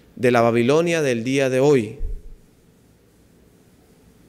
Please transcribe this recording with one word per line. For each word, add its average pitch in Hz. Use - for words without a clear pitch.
de 120
la 120
Babilonia 139
del 123
día 135
de 127
hoy. 131